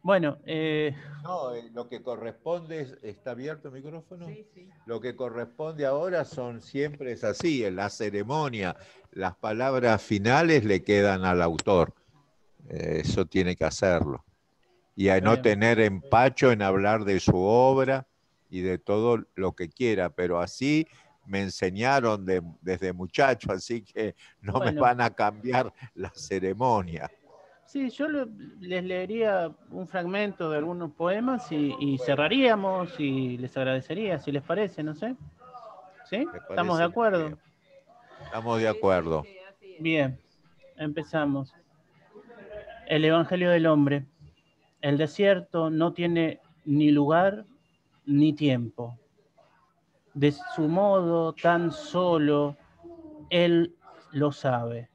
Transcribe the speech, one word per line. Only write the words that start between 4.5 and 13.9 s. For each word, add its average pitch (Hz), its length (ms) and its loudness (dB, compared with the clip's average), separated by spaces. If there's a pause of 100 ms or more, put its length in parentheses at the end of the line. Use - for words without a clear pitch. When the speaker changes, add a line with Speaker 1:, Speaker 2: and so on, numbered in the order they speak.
Speaker 3:
sí. - 160 -20 (200)
Speaker 2:
Lo 113 120 -8
que 123 160 -8
corresponde 127 720 -8
ahora 156 400 -2
son 120 360 -10
siempre, 143 500 -6
es 113 120 -8
así, 123 400 0
en 92 120 -2
la 101 140 -4
ceremonia, 107 840 -4 (360)
las 92 240 -6
palabras 120 640 2
finales 123 640 4
le 95 180 2
quedan 101 400 4
al 90 200 2
autor. 85 500 2 (760)
Eh, 80 340 -4
eso 95 220 0
tiene 90 300 0
que 80 100 -2
hacerlo. 78 600 0 (720)